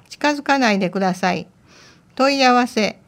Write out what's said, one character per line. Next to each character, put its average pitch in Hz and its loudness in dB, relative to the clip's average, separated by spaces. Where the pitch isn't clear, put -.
近 - -4
づ 285 -4
か 277 0
な 233 2
い 196 0
で 185 -2
く 190 -4
だ 185 0
さ 180 -2
い。 - -10
問 277 0
い - 2
合 254 4
わ 247 2
せ 214 -4